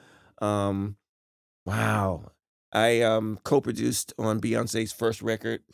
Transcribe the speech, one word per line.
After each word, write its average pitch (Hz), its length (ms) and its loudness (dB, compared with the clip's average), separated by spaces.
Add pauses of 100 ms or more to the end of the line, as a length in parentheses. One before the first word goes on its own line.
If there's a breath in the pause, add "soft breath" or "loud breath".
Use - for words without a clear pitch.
(420 soft breath)
Um, 101 540 0 (680)
wow. 104 680 -2 (400)
I, 117 300 4
um, 110 420 2
co-produced 120 720 0
on 110 240 0
Beyonce's 113 520 -2
first 113 280 -2
record. 110 400 -4 (120)